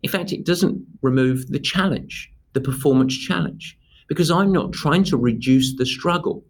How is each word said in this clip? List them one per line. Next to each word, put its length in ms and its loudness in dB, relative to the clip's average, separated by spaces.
In 80 -16
fact, 220 -4
it 140 -8
doesn't 360 0
remove 460 2
the 120 -4
challenge, 720 -4
the 80 0
performance 560 2
challenge, 600 -6
because 220 0
I'm 220 4
not 200 0
trying 340 2
to 120 0
reduce 580 2
the 100 0
struggle. 640 -2